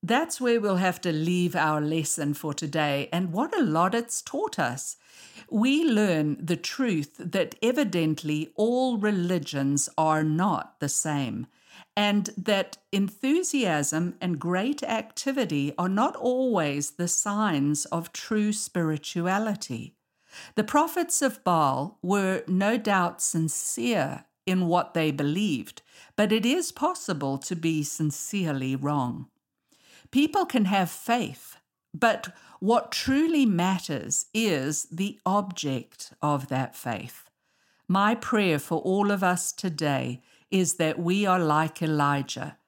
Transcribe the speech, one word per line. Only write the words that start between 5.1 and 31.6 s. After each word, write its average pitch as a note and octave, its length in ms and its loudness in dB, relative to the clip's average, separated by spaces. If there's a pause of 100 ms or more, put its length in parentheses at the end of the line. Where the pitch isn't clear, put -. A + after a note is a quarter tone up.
We C4+ 340 2
learn F#3 560 2
the E3+ 160 -2
truth E3+ 640 -2
that F3+ 420 -2
evidently E3 920 0
all A#3+ 420 2
religions F3 1040 0
are D#3 260 4
not D#3 560 0
the D3 80 -2
same, C3+ 600 -4 (460)
and G#3 440 2
that G3 400 0 (140)
enthusiasm G3 1300 0
and F3 160 -2
great F#3 460 -2
activity A3 920 -2
are F3+ 120 0
not A3 280 0
always G3+ 760 0
the F3 160 -4
signs E3 800 0
of E3 260 -4
true G#3+ 420 0
spirituality. F3 1400 -2 (580)
The G#3+ 100 0
prophets E4 560 0
of - 240 -2
Baal D3+ 560 2
were F#3+ 460 0
no G3 320 2
doubt F#3+ 420 0
sincere E3 1040 -2 (220)
in F#3 200 2
what F3 280 2
they D#3 160 2
believed, D3 720 -2 (340)
but G#3 160 4
it A3+ 140 2
is D#4+ 260 0
possible A3 680 -2
to - 160 -6
be D#3+ 280 0
sincerely C#3+ 920 -2
wrong. C3+ 500 -2 (880)
People D#4 320 2
can A3+ 200 2
have F#3 260 2
faith, - 680 -4 (380)